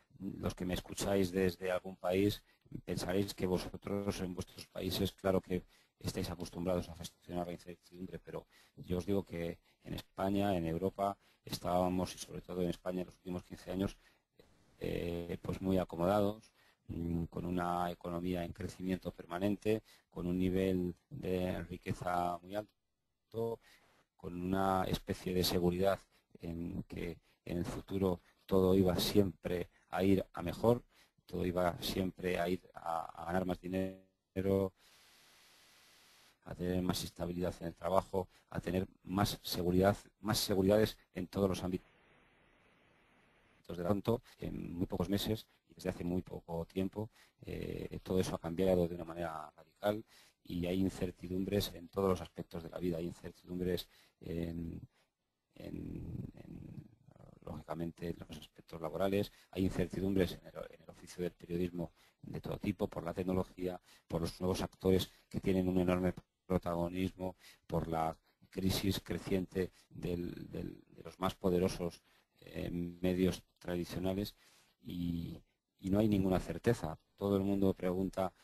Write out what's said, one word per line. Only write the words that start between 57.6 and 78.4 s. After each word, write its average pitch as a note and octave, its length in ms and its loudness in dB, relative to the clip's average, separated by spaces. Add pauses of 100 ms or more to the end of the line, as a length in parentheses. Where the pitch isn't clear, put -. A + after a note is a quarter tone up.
en - 40 -4 (100)
los - 120 -14
aspectos - 420 -16
laborales, F#2+ 540 0 (180)
hay F#2+ 140 0
incertidumbres F#2 640 2
en - 160 -14
el, - 60 -20 (200)
en - 100 -20
el - 60 -20
oficio - 340 -12
del F2 100 -2
periodismo F2 580 -4 (300)
de - 180 -8
todo - 180 -6
tipo, G#2 300 0
por E2+ 160 -6
la E2+ 100 -4
tecnología, F2+ 680 -2 (260)
por E2 140 -2
los D#2+ 180 -4
nuevos F2+ 220 0
actores F#2 500 4 (160)
que - 140 -6
tienen F#2 260 4
un F#2 120 4
enorme F2+ 340 4 (320)
protagonismo, F2+ 880 -2 (320)
por D#2+ 220 -2
la D#2+ 280 0 (320)
crisis F#2+ 520 0
creciente F#2 680 -2 (180)
del, - 600 -6
del, - 380 -8
de - 160 -20
los - 160 -14
más F#2 160 0
poderosos, F2+ 680 2 (380)
eh, E2+ 320 -8
medios F2 720 2 (160)
tradicionales, F#2 760 -2 (460)
y, E2+ 600 -4 (380)
y F#2+ 100 -4
no G2+ 100 4
hay A2 80 6
ninguna F#2+ 320 6
certeza. E2+ 580 0 (200)
Todo G2+ 180 2
el G2 80 4
mundo G2 300 4
pregunta F#2 580 0 (120)